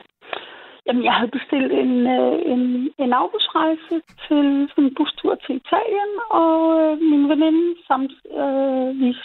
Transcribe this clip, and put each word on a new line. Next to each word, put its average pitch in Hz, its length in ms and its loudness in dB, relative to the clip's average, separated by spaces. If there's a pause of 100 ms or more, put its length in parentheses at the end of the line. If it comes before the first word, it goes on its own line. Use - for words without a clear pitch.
(840)
jamen, 240 180 0
jeg 240 100 0
havde 226 240 -2
bestilt 262 340 -2
en, 269 200 0 (260)
øh, 254 180 2 (180)
en, 247 80 0 (420)
en 247 100 0
afbudsrejse 320 800 -2 (320)
til 294 160 2 (260)
sådan - 140 0
en 269 140 0
bustur - 380 -2
til - 260 -6
Italien, 415 500 -2 (180)
og, 330 240 2 (260)
øh, 311 180 2 (140)
min 285 180 4
veninde, 320 360 2 (220)
samt-, 269 340 -2 (200)
øh, 269 460 0 (140)
vi 247 240 2